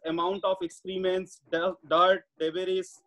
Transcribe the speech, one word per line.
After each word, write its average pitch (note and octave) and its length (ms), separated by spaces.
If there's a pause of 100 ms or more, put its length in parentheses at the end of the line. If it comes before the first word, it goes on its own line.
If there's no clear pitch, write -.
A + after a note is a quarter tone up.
(120)
amount F3 240
of F#3 80
excrements, F#3 1160
dirt, F3+ 560 (240)
debris, F3+ 440 (200)